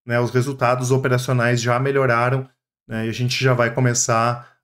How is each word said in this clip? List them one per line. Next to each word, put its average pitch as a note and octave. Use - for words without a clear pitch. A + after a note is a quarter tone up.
né, A#2+
os A#2+
resultados B2+
operacionais B2+
já A#2+
melhoraram, C3
né, A2+
e -
a G#2+
gente B2
já C3
vai A#2+
começar A#2+